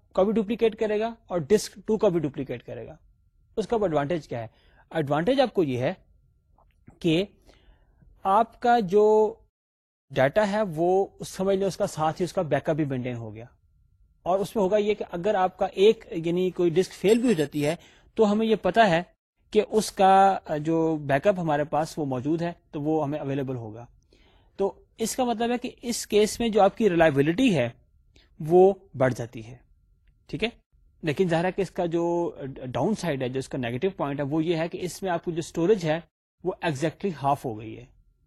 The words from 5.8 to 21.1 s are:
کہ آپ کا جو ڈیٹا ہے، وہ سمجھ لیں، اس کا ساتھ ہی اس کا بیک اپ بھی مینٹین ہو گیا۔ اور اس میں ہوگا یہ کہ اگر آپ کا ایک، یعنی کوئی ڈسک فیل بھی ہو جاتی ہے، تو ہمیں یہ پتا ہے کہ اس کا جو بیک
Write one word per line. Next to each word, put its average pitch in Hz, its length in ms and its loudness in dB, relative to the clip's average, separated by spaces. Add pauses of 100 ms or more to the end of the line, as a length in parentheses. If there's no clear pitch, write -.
کہ 170 260 0 (1000)
آپ 208 380 0
کا 240 180 4
جو 214 560 4 (760)
ڈیٹا 143 420 2
ہے، 214 100 0 (140)
وہ 185 300 2 (200)
سمجھ 196 300 -2
لیں، 196 100 -2
اس 175 100 -4
کا 202 100 -2
ساتھ 156 340 -4
ہی 185 40 -2
اس 160 80 -4
کا 190 100 -2
بیک 143 260 -2
اپ 160 80 0
بھی 156 80 -2
مینٹین 127 320 -6
ہو 113 180 -12
گیا۔ 113 100 -16 (800)
اور 180 160 0
اس 202 180 -6
میں 202 80 2
ہوگا 185 120 2
یہ 208 180 0
کہ 208 160 -8
اگر 185 240 -2
آپ 185 220 0
کا 196 100 0
ایک، 202 440 4
یعنی 175 400 -2
کوئی 175 200 0
ڈسک 180 220 0
فیل 220 260 2
بھی 247 100 0
ہو 226 40 4
جاتی 147 340 -2
ہے، 165 100 0 (380)
تو 208 180 2
ہمیں 220 140 0
یہ 220 100 2
پتا 196 340 4
ہے 165 120 2 (480)
کہ 208 200 4
اس - 220 0
کا 190 460 6 (220)
جو 160 360 0
بیک 143 300 0